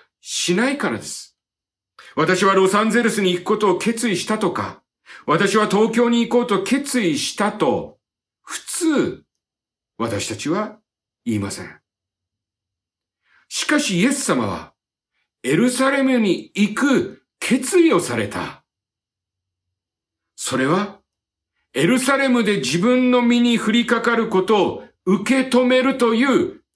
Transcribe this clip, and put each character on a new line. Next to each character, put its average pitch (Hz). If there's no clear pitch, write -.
し -
な 233
い 285
か 160
ら 107
で 78
す。 -
私 180
は 190
ロ 190
サ 208
ン 220
ゼ 233
ル 226
ス 202
に 180
行 170
く -
こ 208
と 208
を 175
決 233
意 190
し -
た 214
と 208
か、 -
私 196
は 214
東 220
京 233
に 233
行 -
こ 240
う -
と 196
決 262
意 156
し -
た 208
と、 -
普 -
通、 294
私 107
た 110
ち 139
は 208
言 113
い 101
ま 98
せ 92
ん。 -
し -
か 294
し 190
イ 202
エ 277
ス 277
様 127
は、 85
エ 139
ル 240
サ 262
レ 277
ム 262
に 202
行 208
く -
決 269
意 320
を 180
さ 120
れ 104
た。 -
そ -
れ 131
は、 196
エ 135
ル 247
サ 269
レ 269
ム 240
で 202
自 -
分 247
の 247
身 240
に 233
降 214
り 233
か 233
か 233
る 226
こ 185
と 202
を -
受 254
け 262
止 247
め 254
る 269
と 233
い 247
う -